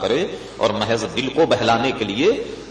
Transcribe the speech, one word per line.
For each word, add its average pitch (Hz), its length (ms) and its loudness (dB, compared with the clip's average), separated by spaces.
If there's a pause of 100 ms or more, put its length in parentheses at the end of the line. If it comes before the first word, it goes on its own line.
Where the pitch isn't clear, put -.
کرے، 131 260 0 (300)
اور 107 220 2
محض 110 260 0 (120)
دل 127 180 -2
کو 123 120 6
بہلانے 117 520 2
کے 117 60 -2
لیے 110 260 2 (400)